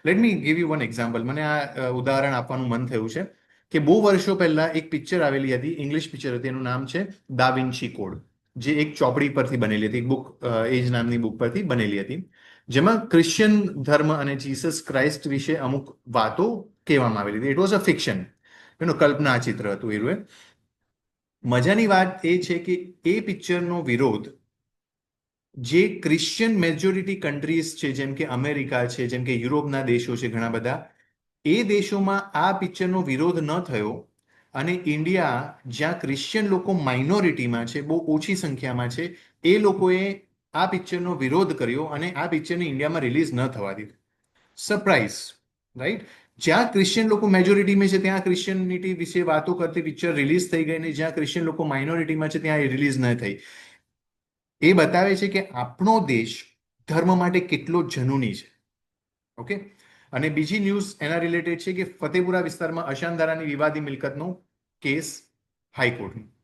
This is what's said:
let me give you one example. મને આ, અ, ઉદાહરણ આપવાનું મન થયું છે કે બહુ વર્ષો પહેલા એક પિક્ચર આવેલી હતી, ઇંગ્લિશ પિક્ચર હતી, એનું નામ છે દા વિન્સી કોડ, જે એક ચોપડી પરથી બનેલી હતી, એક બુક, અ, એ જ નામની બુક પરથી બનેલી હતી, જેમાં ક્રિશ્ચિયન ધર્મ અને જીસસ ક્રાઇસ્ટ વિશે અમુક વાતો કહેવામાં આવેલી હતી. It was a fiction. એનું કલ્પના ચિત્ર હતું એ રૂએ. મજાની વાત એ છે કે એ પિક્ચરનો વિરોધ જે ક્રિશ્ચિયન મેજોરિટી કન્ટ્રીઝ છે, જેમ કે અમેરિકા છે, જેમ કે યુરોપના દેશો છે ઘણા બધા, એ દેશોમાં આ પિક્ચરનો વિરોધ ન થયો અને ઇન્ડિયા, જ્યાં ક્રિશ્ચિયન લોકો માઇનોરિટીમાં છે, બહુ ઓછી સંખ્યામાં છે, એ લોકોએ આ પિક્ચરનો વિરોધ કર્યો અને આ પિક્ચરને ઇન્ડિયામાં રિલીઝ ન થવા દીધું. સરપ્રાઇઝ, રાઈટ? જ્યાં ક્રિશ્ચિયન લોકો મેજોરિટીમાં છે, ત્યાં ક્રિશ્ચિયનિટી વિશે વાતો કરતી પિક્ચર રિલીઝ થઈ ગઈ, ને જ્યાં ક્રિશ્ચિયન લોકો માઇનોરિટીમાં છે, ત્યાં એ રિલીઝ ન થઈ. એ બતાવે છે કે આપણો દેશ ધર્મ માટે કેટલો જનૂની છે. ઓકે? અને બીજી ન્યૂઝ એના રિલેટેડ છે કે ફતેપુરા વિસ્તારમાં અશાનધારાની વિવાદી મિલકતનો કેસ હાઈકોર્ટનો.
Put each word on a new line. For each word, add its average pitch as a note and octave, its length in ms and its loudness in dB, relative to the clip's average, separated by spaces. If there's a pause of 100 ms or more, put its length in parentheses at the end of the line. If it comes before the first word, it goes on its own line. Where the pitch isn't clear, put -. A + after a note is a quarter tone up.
let F#3 100 4
me A3+ 120 6
give D#3 280 0
you F3 80 0
one D#3 140 0
example. A#2 380 -2
મને C3 240 -2
આ, C#3+ 440 -2
અ, B2+ 40 0
ઉદાહરણ C3+ 420 0
આપવાનું B2+ 360 -2
મન A#2 180 -2
થયું A2+ 240 -2
છે D#3+ 160 -4 (440)
કે E3 80 0
બહુ D#3+ 240 6
વર્ષો G3 320 4
પહેલા D#3+ 320 4
એક D#3+ 240 -4
પિક્ચર D#3+ 320 -2
આવેલી C#3 320 0
હતી, B2+ 180 -2
ઇંગ્લિશ D3 400 -4
પિક્ચર C3 220 -6
હતી, B2 140 -4
એનું C3 140 -6
નામ B2+ 240 -4
છે F3+ 200 -4 (240)
દા B2+ 200 4
વિન્સી B2+ 380 -2
કોડ, - 340 -10 (340)
જે C3 160 -2
એક D3+ 220 0
ચોપડી C#3 340 2
પરથી C3+ 280 0
બનેલી G#2+ 320 2
હતી, A2 100 -2
એક A#2+ 80 -2
બુક, - 380 -4
અ, A#2 220 0
એ B2+ 160 0
જ B2 80 0
નામની A#2+ 280 0
બુક A2+ 200 -2
પરથી A#2+ 240 0
બનેલી A2 380 0
હતી, D3 300 -8 (380)
જેમાં G3+ 400 4
ક્રિશ્ચિયન G#3 520 6
ધર્મ D3+ 540 2
અને C#3 220 -2
જીસસ C3+ 500 -4
ક્રાઇસ્ટ D3 400 0
વિશે C#3 280 -2
અમુક C3+ 440 -4 (100)
વાતો B2+ 640 0 (140)
કહેવામાં A#2+ 360 2
આવેલી G#2 160 -4
હતી. B2+ 100 -2
It C#3 80 0
was F#3+ 240 4
a G3 40 -4
fiction. G#2 400 0 (560)
એનું E3 180 0
કલ્પના C#3+ 400 4
ચિત્ર A2 340 -2
હતું G#2+ 200 -6
એ G#2 60 -2
રૂએ. C3 180 0 (1300)
મજાની C#3+ 420 4
વાત F#3 400 2
એ F3 120 4
છે F3 200 -2
કે F3+ 360 -4 (100)
એ G3 160 2
પિક્ચરનો F3 600 -2
વિરોધ B2 460 0 (1300)
જે D3 460 0
ક્રિશ્ચિયન F3+ 580 0
મેજોરિટી F#3 580 0
કન્ટ્રીઝ D#3 600 -4
છે, C#3 160 -4
જેમ C3+ 220 -6
કે C#3+ 100 -4
અમેરિકા C3 600 -2
છે, B2 200 -4
જેમ B2 180 -4
કે C3 100 -2
યુરોપના C3+ 480 -2
દેશો A#2+ 340 0
છે A#2+ 120 -4
ઘણા A2+ 200 -2
બધા, A#2 380 -4 (580)
એ F#3 180 4
દેશોમાં G3 760 0
આ F#3+ 200 2
પિક્ચરનો F#3 440 -2
વિરોધ D#3 360 0
ન D#3 220 -2
થયો G#2+ 480 -4 (460)
અને D3 180 -2
ઇન્ડિયા, D#3 920 0
જ્યાં D3+ 340 -2
ક્રિશ્ચિયન C#3 460 -2
લોકો F#3+ 260 0
માઇનોરિટીમાં C3 920 0
છે, C3 140 -8
બહુ D#3 340 0
ઓછી D#3 220 0
સંખ્યામાં B2+ 520 -4
છે, E3 280 -8 (280)
એ F#3 140 6
લોકોએ F#3+ 640 2 (340)
આ E3+ 120 2
પિક્ચરનો F3+ 480 -4
વિરોધ D3+ 380 2
કર્યો C3 320 -2
અને D#3 280 -6
આ E3 140 -4
પિક્ચરને E3+ 380 -2
ઇન્ડિયામાં D3+ 360 -2
રિલીઝ C3+ 340 0
ન B2 120 0
થવા G#2+ 260 -6
દીધું. G2+ 240 -14 (600)
સરપ્રાઇઝ, G3 540 2 (640)
રાઈટ? E3+ 240 -4 (380)
જ્યાં G#3+ 340 4
ક્રિશ્ચિયન G#3 360 4
લોકો G#3 200 4
મેજોરિટીમાં G3 600 6
છે, F#3+ 100 4
ત્યાં F#3+ 260 0
ક્રિશ્ચિયનિટી F#3 680 -2
વિશે E3+ 280 -2
વાતો D#3+ 320 2
કરતી F3 280 -2
પિક્ચર D#3+ 300 -2
રિલીઝ D#3 380 2
થઈ E3 140 0
ગઈ, D#3+ 140 -2
ને D#3+ 140 -6
જ્યાં D#3 220 -2
ક્રિશ્ચિયન E3 300 -2
લોકો D#3+ 200 -2
માઇનોરિટીમાં D#3 640 -2
છે, D#3 100 -4
ત્યાં D3+ 200 0
એ C#3+ 80 4
રિલીઝ C3 320 0
ન B2 160 2
થઈ. G#2 240 -6 (1200)
એ D#3+ 120 6
બતાવે F#3 440 4
છે G3 120 -2
કે F#3+ 180 -2
આપણો F#3+ 540 0
દેશ A#2 440 -2 (440)
ધર્મ E3+ 300 2
માટે F3+ 220 2
કેટલો E3+ 420 -2
જનૂની C3 520 -2
છે. - 180 -14 (840)
ઓકે? C#3 160 -8 (580)
અને C#3 160 -2
બીજી D#3 300 -2
ન્યૂઝ G3+ 260 0 (160)
એના D#3 180 -2
રિલેટેડ E3+ 400 -2
છે F#3+ 140 -6
કે F#3 120 -4
ફતેપુરા F3+ 560 -2
વિસ્તારમાં D#3+ 440 -6
અશાનધારાની D#3+ 600 -2
વિવાદી D3+ 360 -2
મિલકતનો C#3+ 640 -8 (380)
કેસ D3 420 -4 (540)
હાઈકોર્ટનો. A#2 480 -4 (200)